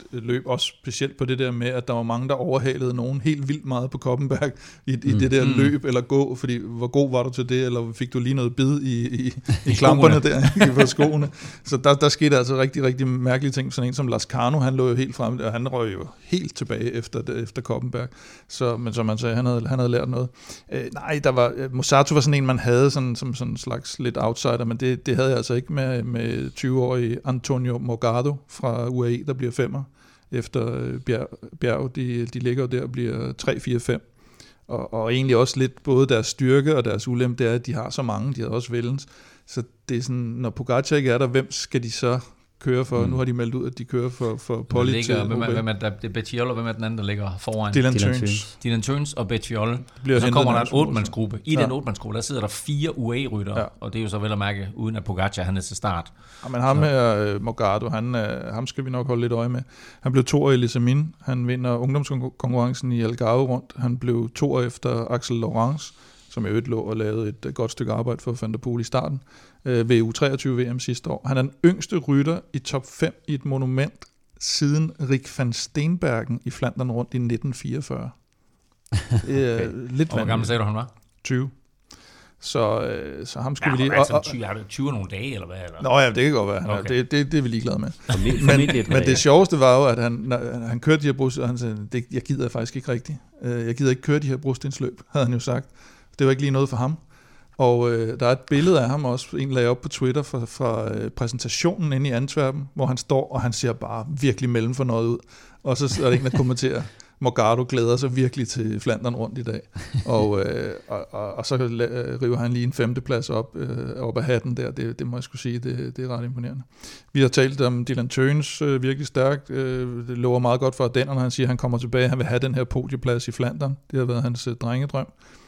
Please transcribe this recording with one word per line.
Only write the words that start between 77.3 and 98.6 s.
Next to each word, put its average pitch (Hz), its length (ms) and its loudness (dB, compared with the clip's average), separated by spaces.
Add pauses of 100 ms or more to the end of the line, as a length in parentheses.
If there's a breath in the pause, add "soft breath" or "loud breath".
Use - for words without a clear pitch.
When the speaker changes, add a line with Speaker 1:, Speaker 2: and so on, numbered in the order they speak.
Speaker 1:
fireogfyrre. 123 560 -8 (840)
Speaker 3:
<laughs> 110 340 0
Speaker 1:
Det 135 260 2
er - 20 -2
Speaker 2:
Okay. 117 160 -2 (200)
Speaker 1:
lidt 156 200 0
Speaker 3:
Og - 60 -4
hvor 110 100 0
gammel - 20 -2
Speaker 1:
vanvittigt. 113 180 0
Speaker 3:
sagde 117 120 0
du, 110 60 0
han 104 100 -2
var? 117 180 -8 (320)
Speaker 1:
Tyve. 131 260 -2 (920 soft breath)
Så, 110 420 0
øh, 71 440 -6
så 127 140 -10
ham 135 160 -4
skal - 140 -2
Speaker 3:
Ja, 131 60 2
Speaker 1:
vi 127 60 2
lige 135 80 2
Speaker 3:
og - 40 0
hvad, 113 60 4
Speaker 1:
og, 139 60 6
Speaker 3:
sådan 147 120 2
Speaker 1:
og 151 60 -2
Speaker 3:
tyve, 123 200 -8
har 98 100 -4
du 107 140 -8
tyve 139 240 -4
nogle 101 180 -4
dage, 120 240 -6
eller 92 120 -10
hvad? 90 100 -12 (100)
Eller? 82 240 -14
Speaker 1:
Nå 127 80 8
ja, 139 80 8
det 123 180 4
kan 151 80 4
godt 107 160 2
være. 101 120 -2
Han 101 100 -4
er, 101 80 0
Speaker 3:
Okay. 123 200 0
Speaker 1:
det, 123 120 0
det, 143 220 0
det 160 60 4
er 143 40 2
vi 123 60 0
ligeglade 117 300 -2
med. - 120 -4 (100)
Speaker 2:
Formentlig, - 340 2
Speaker 1:
Men, 139 160 6
Speaker 2:
formentlig 139 300 6
et 107 60 0
par - 60 0
Speaker 1:
men 135 60 6
det - 80 4
Speaker 2:
dage. 127 100 6
Speaker 1:
sjoveste 156 440 8
var 127 180 8
jo, 143 80 6
at 117 160 2
han, 117 100 2
når 120 560 -4
han 123 120 -4
kørte 151 220 4
de 147 40 2
her 139 60 4
brus-, 131 260 -2
og 127 100 -2
han 123 100 -2
sagde, 107 340 -6
"Det, 120 200 -2
jeg 127 100 -2
gider 135 260 -2
faktisk 117 280 -6
ikke 131 160 -6
rigtigt. 123 260 -6 (240)
Øh, 120 240 -2
jeg 117 80 -2
gider 143 160 2
ikke 139 120 -2
køre 151 160 2
de 147 80 -4
her 135 100 -2
brostenstløb," 135 720 -6
havde 139 180 2
han 123 60 0
jo 117 80 0
sagt. 127 280 -4 (500 soft breath)
Det 139 80 4
var 135 40 6
ikke 135 120 2
lige 143 100 2
noget 135 160 2
for 131 80 -4
ham. 131 200 0 (640 soft breath)
Og, 120 340 4
øh, 113 280 -2
der 131 60 2
er 123 60 6
et 131 80 0
billede 151 400 4